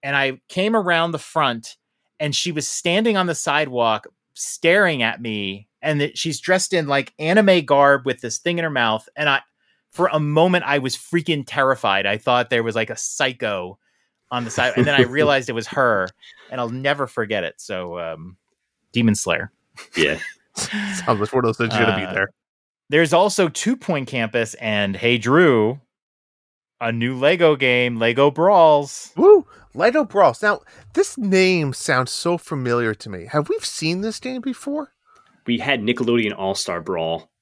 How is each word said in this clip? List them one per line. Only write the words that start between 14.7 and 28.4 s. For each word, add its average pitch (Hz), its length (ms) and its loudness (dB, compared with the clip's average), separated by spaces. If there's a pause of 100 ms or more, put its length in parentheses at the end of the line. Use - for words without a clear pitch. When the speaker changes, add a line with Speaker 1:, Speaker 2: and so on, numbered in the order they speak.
Speaker 1:
and 127 80 2
then 139 160 2
I 123 40 6
Speaker 2:
<laughs> 120 40 -2
Speaker 1:
realized 139 400 2
it 131 60 -6
was 113 140 -6
her, 110 400 0 (420)
and 131 100 -8
I'll 117 80 -4
never 135 380 -2
forget 107 380 -4
it. 80 140 -8
So, 90 400 -10
um, 82 380 -12 (560)
Demon 117 220 4
Slayer. - 360 -4 (460)
Speaker 3:
Yeah. 76 220 0 (180)
Speaker 2:
<laughs> - 180 -20
Sounds 190 640 -4
like 107 120 -4
one 123 120 0
of 117 40 0
those 113 80 -2
things 113 180 -2
you're 107 120 2
gonna 98 120 0
be 92 60 -6
Speaker 1:
Uh, 95 80 -10
Speaker 2:
there. - 160 -2 (640)
Speaker 1:
there's 151 220 4
also 185 360 2
Two 233 280 -2
Point 147 320 -4
Campus, 113 460 -2
and 104 400 -2
hey, 117 240 2
Drew, 127 640 2 (1000)
a 113 120 -4
new 120 240 -4
Lego 156 400 4
game, 123 400 2
Lego 120 340 4
Brawls. 156 840 4